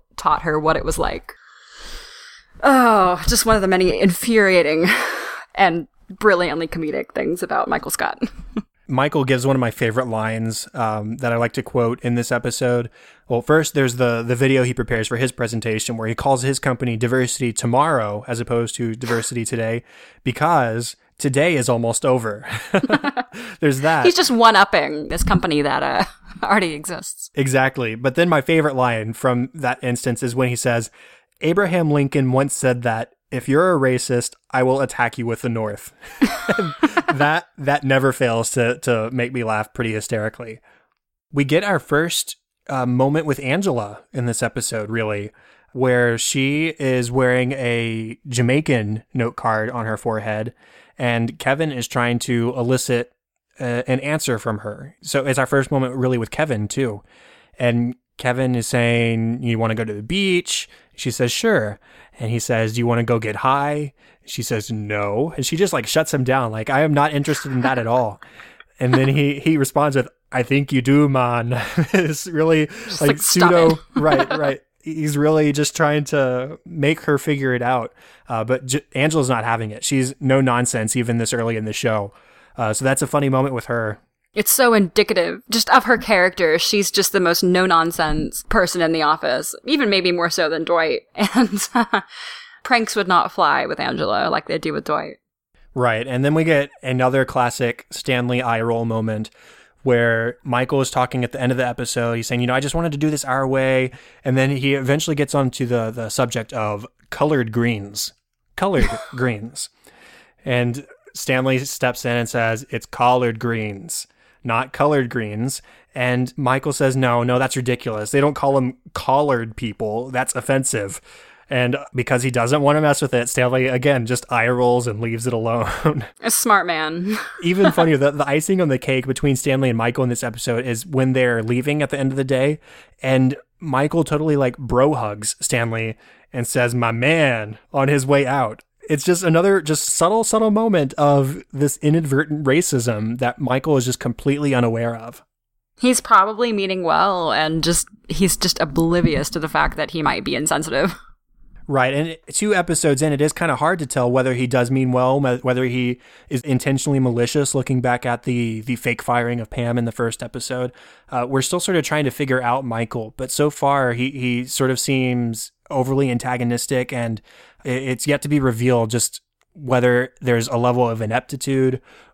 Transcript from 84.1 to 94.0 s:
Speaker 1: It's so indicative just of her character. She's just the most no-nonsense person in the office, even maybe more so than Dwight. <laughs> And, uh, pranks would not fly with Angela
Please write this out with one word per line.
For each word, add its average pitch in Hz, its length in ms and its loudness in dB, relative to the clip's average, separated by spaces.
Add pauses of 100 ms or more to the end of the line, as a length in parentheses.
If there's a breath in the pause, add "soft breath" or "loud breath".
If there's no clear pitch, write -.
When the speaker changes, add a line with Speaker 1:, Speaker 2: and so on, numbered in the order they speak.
Speaker 1:
It's 208 180 -2
so 247 220 4
indicative 190 760 2
just 220 200 -2
of 247 140 6
her 233 140 2
character. 180 600 2
She's 196 320 0
just - 220 0
the 196 80 2
most 175 240 2
no-nonsense 170 1080 2
person 180 320 2
in 165 100 4
the 160 120 0
office, 151 500 0 (120)
even 277 240 2
maybe 185 220 2
more 170 180 0
so 160 200 0
than 160 140 -4
Dwight. 160 380 0 (140)
<laughs> - 200 -2
And, 208 400 2
uh, 233 260 0 (640 loud breath)
pranks 226 320 0
would 202 120 0
not 180 240 2
fly 143 340 2
with 139 140 -6
Angela - 500 -2